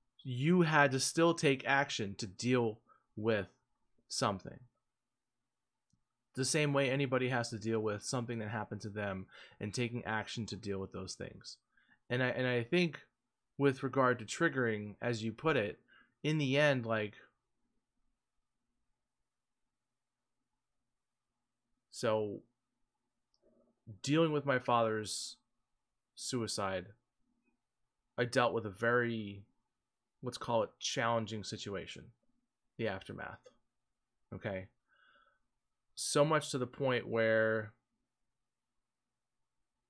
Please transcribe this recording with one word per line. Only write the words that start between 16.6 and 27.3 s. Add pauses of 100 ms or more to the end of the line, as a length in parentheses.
like, (4000)
so (1600)
dealing
with
my
father's (800)
suicide, (1300)